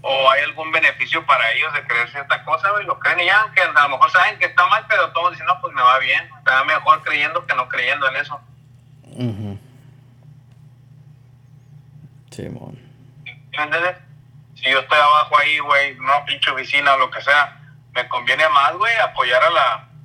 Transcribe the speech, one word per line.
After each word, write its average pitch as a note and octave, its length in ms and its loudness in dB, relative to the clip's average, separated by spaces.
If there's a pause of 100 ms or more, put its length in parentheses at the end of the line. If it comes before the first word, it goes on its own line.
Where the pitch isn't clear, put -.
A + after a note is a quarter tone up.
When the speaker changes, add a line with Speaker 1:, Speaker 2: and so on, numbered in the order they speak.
Speaker 1:
o C3+ 300 2
hay C#3 120 2
algún D#3 280 -8
beneficio D3+ 540 0
para B2+ 260 2
ellos D3 220 -2
de C#3+ 120 -4
creer A#2+ 240 -2
cierta - 360 -6
cosa, D#3+ 260 -2
güey, G#3 140 -2
lo E3+ 140 -4
creen D#3+ 200 -2
y F3 60 0
ya, F#3+ 160 4
aunque - 200 0
a C#3+ 220 2
lo D3 60 2
mejor D3+ 220 4
saben G3 280 2
que F3+ 60 2
está F3+ 220 2
mal, - 200 2
pero G3 240 0
todos - 200 0
dicen, - 140 -14
"No, - 140 0
pues, F3 140 -8
me - 80 -2
va C3 180 6
bien", C3 280 -2 (180)
te C3 60 4
va C3 120 2
mejor D3+ 400 0
creyendo - 420 -4
que - 80 -4
no - 140 -4
creyendo - 400 -4
en - 80 -4
eso. - 240 -8 (640)
Speaker 2:
Ujú. G#2 560 -8 (2750)
Simón. - 480 -14 (460)
Speaker 1:
¿Me - 380 -10
entiendes? E3 340 -4 (580)
Si - 140 -6
yo C#3 100 0
estoy - 180 -2
abajo D3 400 4
ahí, D3+ 220 2
güey, C#3 400 -2
una C#3+ 260 0
pinche - 260 -4
oficina C#3 420 0
o C#3 60 2
lo B2+ 120 0
que A#2+ 100 -10
sea, - 380 0 (340)
me B2+ 140 -4
conviene C3+ 420 0
más, - 280 2
güey, A3+ 200 0
apoyar D3 460 2
a D#3+ 60 4
la - 380 0 (180)